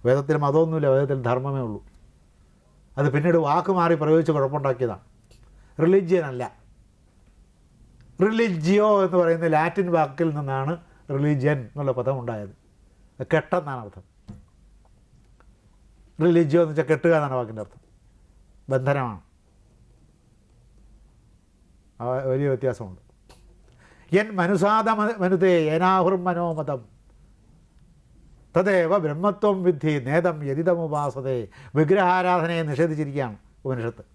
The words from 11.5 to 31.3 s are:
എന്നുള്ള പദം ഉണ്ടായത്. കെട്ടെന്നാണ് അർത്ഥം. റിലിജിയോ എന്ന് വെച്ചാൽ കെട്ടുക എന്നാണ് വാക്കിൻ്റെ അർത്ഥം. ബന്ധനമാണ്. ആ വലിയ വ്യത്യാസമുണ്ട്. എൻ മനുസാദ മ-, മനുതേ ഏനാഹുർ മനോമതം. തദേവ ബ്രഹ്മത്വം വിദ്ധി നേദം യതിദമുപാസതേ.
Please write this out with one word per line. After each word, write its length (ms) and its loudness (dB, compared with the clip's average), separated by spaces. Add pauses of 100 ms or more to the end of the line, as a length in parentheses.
എന്നുള്ള 340 -6
പദം 280 -4
ഉണ്ടായത്. 340 -10 (800)
കെട്ടെന്നാണ് 500 -4
അർത്ഥം. 220 -20 (2250)
റിലിജിയോ 400 4
എന്ന് 100 0
വെച്ചാൽ 200 -2
കെട്ടുക 220 2
എന്നാണ് 200 0
വാക്കിൻ്റെ 280 -6
അർത്ഥം. 180 -16 (920)
ബന്ധനമാണ്. 480 -2 (2750)
ആ 40 -6 (280)
വലിയ 160 0
വ്യത്യാസമുണ്ട്. 520 -4 (1200)
എൻ 60 -4 (100)
മനുസാദ 520 2
മ-, 340 -2
മനുതേ 300 2 (220)
ഏനാഹുർ 420 2
മനോമതം. 640 -4 (1700)
തദേവ 380 2 (120)
ബ്രഹ്മത്വം 520 0 (100)
വിദ്ധി 260 0 (160)
നേദം 280 0 (120)
യതിദമുപാസതേ. 880 -2 (360)